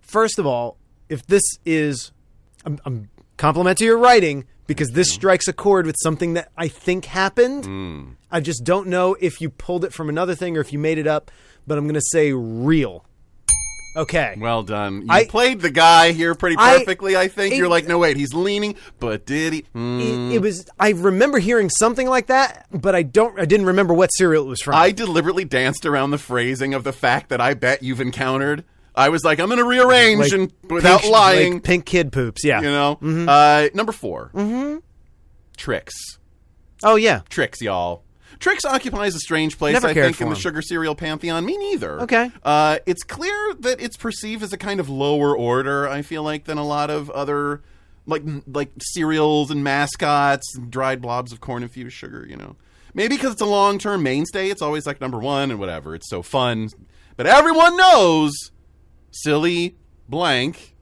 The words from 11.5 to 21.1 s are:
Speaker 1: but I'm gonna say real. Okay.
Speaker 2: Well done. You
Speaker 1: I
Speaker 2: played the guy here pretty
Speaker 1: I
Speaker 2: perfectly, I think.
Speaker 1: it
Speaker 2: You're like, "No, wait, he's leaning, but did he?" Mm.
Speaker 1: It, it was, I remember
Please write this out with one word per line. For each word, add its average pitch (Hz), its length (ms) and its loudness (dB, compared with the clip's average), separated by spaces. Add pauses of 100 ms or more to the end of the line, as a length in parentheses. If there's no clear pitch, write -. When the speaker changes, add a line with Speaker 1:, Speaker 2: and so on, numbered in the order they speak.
Speaker 1:
but 151 100 -2
I'm 147 100 -2
gonna 151 140 -2
say 151 320 2
real. 120 720 -2 (880)
Okay. 151 420 -2
Speaker 2:
Well 113 260 -2
done. 101 400 -6
You 101 60 -10
Speaker 1:
I 208 160 6
Speaker 2:
played 240 360 0
the 165 80 0
guy 165 420 8
here 165 240 0
pretty 170 240 0
Speaker 1:
I 254 200 8
Speaker 2:
perfectly, 196 360 -2
I 185 140 2
think. 196 240 -2
Speaker 1:
it 180 40 0
Speaker 2:
You're 180 120 2
like, 170 180 2
"No, 170 120 0
wait, 156 180 2
he's 139 160 -4
leaning, 202 420 -2 (240)
but 110 260 -6
did 156 280 -2
he?" 156 80 -6 (120)
Mm. 123 580 -4
Speaker 1:
It, 247 40 0
it 226 40 4
was, 190 280 -4 (100)
I 202 120 2
remember 202 500 0